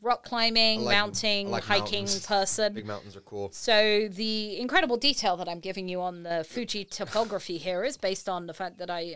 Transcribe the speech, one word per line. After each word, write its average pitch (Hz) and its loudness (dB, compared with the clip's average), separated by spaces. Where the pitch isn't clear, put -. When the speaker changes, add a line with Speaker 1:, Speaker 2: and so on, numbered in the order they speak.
Speaker 1:
rock 240 0
climbing, 226 4
Speaker 2:
I 233 -2
like, 240 4
Speaker 1:
mounting, 208 0
Speaker 2:
I - -4
like 117 0
Speaker 1:
hiking 202 2
Speaker 2:
mountains. 101 -2
Speaker 1:
person. 104 2
Speaker 2:
Big 107 -8
mountains 101 -10
are 98 -16
cool. 101 -8
Speaker 1:
So 214 4
the 214 -4
incredible 254 2
detail 226 2
that 185 -6
I'm 170 -6
giving 185 -6
you 180 -4
on 175 -6
the 170 -2
Fuji 208 -6
topography 196 -4
here 180 -2
is 269 -2
based 190 -2
on 175 -4
the 160 -12
fact 180 -8
that 175 -8
I 175 -4